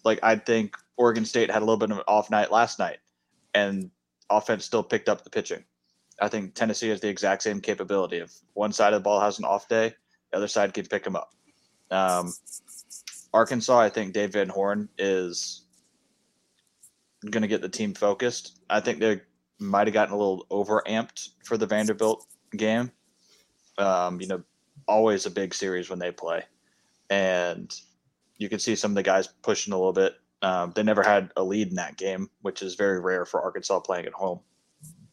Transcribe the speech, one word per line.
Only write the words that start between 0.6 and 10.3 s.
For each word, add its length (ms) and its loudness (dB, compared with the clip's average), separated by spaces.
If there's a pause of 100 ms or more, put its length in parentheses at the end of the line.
Oregon 280 4
State 260 2
had 120 2
a 20 0
little 120 4
bit 140 0
of 80 -2
an 100 -6
off 220 4
night 200 2
last 280 2
night, 200 -4 (560)
and 360 0 (380)
offense 360 0
still 180 0
picked 260 -4
up 140 0
the 80 -20
pitching. 340 -6 (560)
I 80 0
think 260 -8
Tennessee 340 -2
has 120 -2
the 80 -2
exact 340 -2
same 180 -2
capability. 580 -2
If 160 -12 (180)
one 200 -2
side 200 4
of 80 2
the 40 -4
ball 160 4
has 180 0
an 80 -6
off 220 0
day, 260 0 (360)